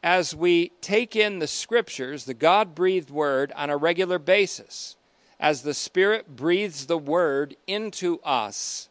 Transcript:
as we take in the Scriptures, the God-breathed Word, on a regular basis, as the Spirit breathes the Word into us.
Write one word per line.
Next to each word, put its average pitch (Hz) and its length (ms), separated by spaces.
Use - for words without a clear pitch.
as 170 300
we 175 460
take 220 340
in 208 240
the 156 80
Scriptures, 147 760
the 127 100
God-breathed 175 720
Word, 143 460
on 147 160
a 147 60
regular 175 420
basis, 175 800
as 147 240
the 143 120
Spirit 196 640
breathes 160 500
the 165 120
Word 147 580
into 190 560
us. 120 680